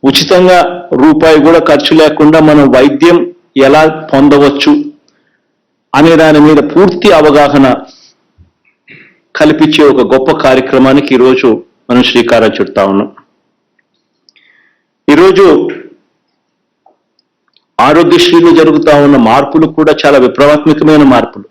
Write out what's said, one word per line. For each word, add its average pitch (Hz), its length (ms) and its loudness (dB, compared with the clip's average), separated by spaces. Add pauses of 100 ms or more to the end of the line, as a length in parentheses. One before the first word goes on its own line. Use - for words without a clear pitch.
ఉచితంగా 180 500 0 (460)
రూపాయి 156 420 2
కూడా 165 140 2 (100)
ఖర్చు 147 320 -2
లేకుండా 151 380 0 (100)
మనం 147 160 2 (100)
వైద్యం 147 420 2 (500)
ఎలా 151 140 2 (300)
పొందవచ్చు 143 600 0 (1300)
అనే 165 140 2 (100)
దాని 156 240 2
మీద 151 140 2 (120)
పూర్తి 190 360 0 (120)
అవగాహన 143 460 2 (1700)
కల్పించే 156 440 0 (100)
ఒక 123 100 0 (100)
గొప్ప 131 180 -2 (140)
కార్యక్రమానికి 131 720 0
ఈరోజు 131 320 0 (400)
మనం 123 200 0
శ్రీకారం 117 480 -2
చుడతా - 340 -4
ఉన్నాం. 202 180 -4 (2000)
ఈరోజు 185 320 2 (2500)
ఆరోగ్యశ్రీలో 170 640 2 (100)
జరుగుతా 151 320 0 (140)
ఉన్న 143 100 2 (140)
మార్పులు 143 360 -2 (100)
కూడా 156 160 0 (100)
చాలా 143 220 2
విప్లవాత్మకమైన 151 880 0
మార్పులు. 110 380 -4